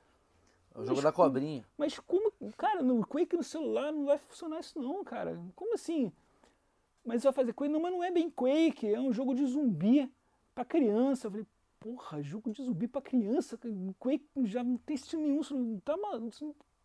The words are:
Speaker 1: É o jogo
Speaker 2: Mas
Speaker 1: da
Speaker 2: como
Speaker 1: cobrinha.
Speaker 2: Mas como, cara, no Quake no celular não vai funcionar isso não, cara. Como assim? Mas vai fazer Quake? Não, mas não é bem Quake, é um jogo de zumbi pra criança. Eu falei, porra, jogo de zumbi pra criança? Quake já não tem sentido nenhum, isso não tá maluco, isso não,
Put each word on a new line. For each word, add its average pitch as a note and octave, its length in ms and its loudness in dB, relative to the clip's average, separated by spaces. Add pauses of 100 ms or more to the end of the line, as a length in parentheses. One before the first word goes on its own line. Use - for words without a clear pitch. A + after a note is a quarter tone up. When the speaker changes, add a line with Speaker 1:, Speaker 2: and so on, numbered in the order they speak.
(720)
Speaker 1:
É - 60 -12
o - 40 -6
jogo B2+ 120 0
Speaker 2:
Mas C#3 80 2
Speaker 1:
da D#3 80 6
Speaker 2:
como E3+ 160 6
Speaker 1:
cobrinha. C3+ 380 -2 (120)
Speaker 2:
Mas - 220 -2
como, G4+ 320 0 (240)
cara, F#4 260 0
no B3+ 240 2
Quake D#4 300 0
no E4+ 80 -2
celular C4+ 480 -2
não D4 140 -4
vai C#4+ 120 4
funcionar D#4+ 440 -10
isso - 200 -12
não, D#4 220 -4
cara. F3+ 340 -8 (160)
Como A4 200 -6
assim? D#4 360 -2 (920)
Mas A#3 200 -2
vai C4+ 100 6
fazer B3+ 180 2
Quake? D4 220 -2
Não, D#4 80 2
mas F4 100 0
não F4+ 120 -2
é F4+ 80 0
bem E4+ 180 2
Quake, C#4 640 2
é A3+ 60 0
um C4 120 2
jogo B3 240 0
de C#4 100 2
zumbi B3+ 640 4 (460)
pra B3 80 -4
criança. B3 640 2
Eu G3+ 40 -6
falei, G#3+ 140 -8 (360)
porra, G#3+ 420 -8
jogo E3+ 260 -6
de A3 140 -6
zumbi A#3+ 240 -2
pra C4 140 -6
criança? A#3+ 580 0 (400)
Quake C4+ 260 0 (200)
já A3 180 -2
não B3 140 0
tem - 180 -6
sentido D#4 280 -4
nenhum, D4 180 2
isso C#4+ 160 -6
não A3+ 240 -2
tá D4+ 160 -2
maluco, F4+ 320 -6
isso C#4+ 160 -12
não, D4 100 -10 (300)